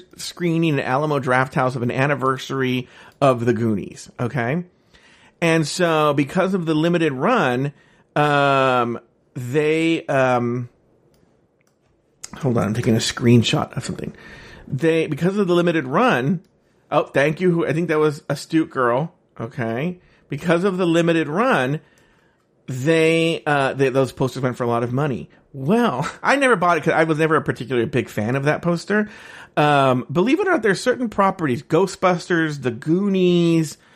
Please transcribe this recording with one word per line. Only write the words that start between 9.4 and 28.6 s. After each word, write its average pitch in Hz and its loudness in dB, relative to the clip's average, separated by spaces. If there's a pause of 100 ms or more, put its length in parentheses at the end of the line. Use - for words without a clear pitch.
um, 123 0 (1700)
hold 127 -2
on, 104 0
I'm 104 -4
taking 117 0
a 117 0
screenshot 120 2
of 139 -6
something. - -10 (520)
They, 160 0
because 165 -2
of 202 2
the 175 2
limited 170 2
run, 165 0 (480)
oh, - 2
thank 147 0
you, 185 4
who, 165 0
I 135 0
think 165 -2
that 156 2
was 151 0
Astute 156 -2
Girl, 131 0 (260)
okay? 120 -6 (300)
Because 170 0
of 190 0
the 185 0
limited 165 2
run, 156 0 (840)
they, 160 0
uh, 139 0
they, 135 2
those 131 0
posters 131 -4
went 127 -2
for 131 -4
a 120 -2
lot 117 0
of 120 -4
money. 131 -4 (240)
Well, 151 -2
<laughs> - -16
I 254 2
never 262 4
bought 175 2
it 147 -4
'cause 160 2
I 143 4
was 160 0
never 160 2
a 139 2
particularly 123 -2
big 117 -2
fan 110 -4
of 139 -4
that 147 0